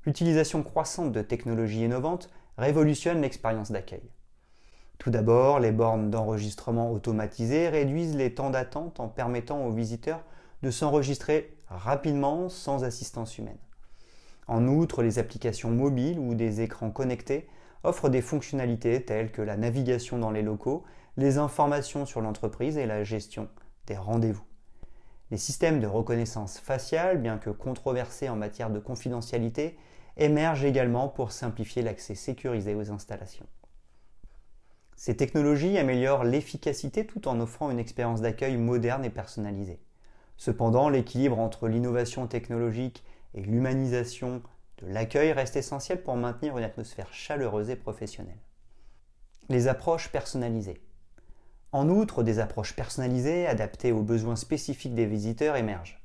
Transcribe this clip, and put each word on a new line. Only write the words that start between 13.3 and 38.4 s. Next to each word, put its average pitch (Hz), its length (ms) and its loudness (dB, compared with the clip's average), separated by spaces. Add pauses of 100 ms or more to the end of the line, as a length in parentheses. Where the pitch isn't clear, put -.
humaine. 107 220 -10 (880)
En 120 200 4
outre, 147 360 4
les 113 160 4
applications 113 520 -2
mobiles 135 480 2
ou 120 160 -2
des 113 260 0
écrans 113 300 -4
connectés 135 580 -2 (340)
offrent 160 280 4
des 127 100 4
fonctionnalités 123 840 0
telles 110 300 -2
que 113 80 -6
la 104 160 -2
navigation 120 640 0
dans 113 120 0
les 107 120 0
locaux, 120 420 -2 (320)
les 135 220 6
informations 143 680 2
sur 127 160 -4
l'entreprise 113 560 -2
et 139 80 0
la 107 180 0
gestion 107 460 -4 (380)
des 104 100 -6
rendez-vous. 107 480 0 (840)
Les 104 80 -2
systèmes 156 420 2
de 110 60 2
reconnaissance 113 720 -2
faciale, 160 640 0
bien 110 160 -2
que 110 100 -6
controversés 127 800 -4
en 117 80 -2
matière 107 320 -4
de 104 120 -2
confidentialité, 120 1000 -2 (400)
émergent 151 480 4
également 127 420 4
pour 120 240 -4
simplifier 113 480 -4
l'accès 110 340 -4
sécurisé 110 600 -4
aux 104 160 -4
installations. 101 560 -12 (1500)
Ces 110 200 -2
technologies 147 640 4
améliorent 131 460 4
l'efficacité 147 840 0
tout - 220 -6
en 120 120 0
offrant 123 300 -4
une 120 80 0
expérience 117 420 -2
d'accueil 120 380 0